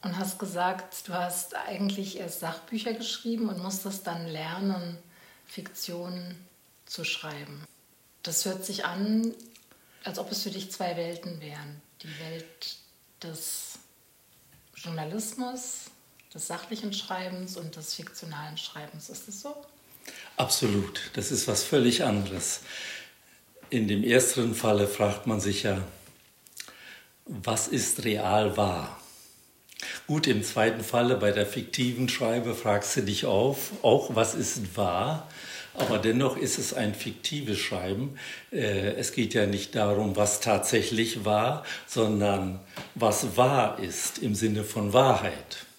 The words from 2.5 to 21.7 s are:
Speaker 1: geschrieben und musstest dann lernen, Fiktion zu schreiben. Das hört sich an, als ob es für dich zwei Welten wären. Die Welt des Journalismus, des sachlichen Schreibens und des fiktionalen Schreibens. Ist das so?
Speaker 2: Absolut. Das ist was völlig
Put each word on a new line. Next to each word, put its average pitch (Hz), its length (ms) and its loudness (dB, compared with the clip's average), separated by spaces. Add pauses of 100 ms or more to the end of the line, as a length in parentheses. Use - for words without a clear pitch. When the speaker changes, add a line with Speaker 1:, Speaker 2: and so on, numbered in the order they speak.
Speaker 1:
geschrieben 226 560 -4
und 180 120 -6
musstest 196 460 -6
dann 170 200 -6
lernen, 175 720 -4 (480)
Fiktion 180 920 -10 (520)
zu - 160 -10
schreiben. 147 640 -8 (580)
Das 165 220 -2
hört 190 200 -4
sich - 200 -6
an, 214 480 0 (720)
als - 160 -8
ob - 120 -6
es 214 120 -4
für 196 80 -6
dich 190 200 -10
zwei 175 240 -4
Welten 170 460 -6
wären. 147 400 -14 (200)
Die 156 180 -14 (100)
Welt - 480 -12 (440)
des - 520 -8 (1000)
Journalismus, 214 1080 -6 (480)
des - 140 -8
sachlichen 202 460 -6
Schreibens 185 640 -6
und 160 180 -10
des 156 200 -8
fiktionalen 156 640 -10
Schreibens. 151 520 -12
Ist - 180 -14
das 202 140 -12
so? 285 120 -8 (840)
Speaker 2:
Absolut. 104 640 2 (120)
Das - 180 -2
ist - 180 0
was 104 140 2
völlig 127 420 6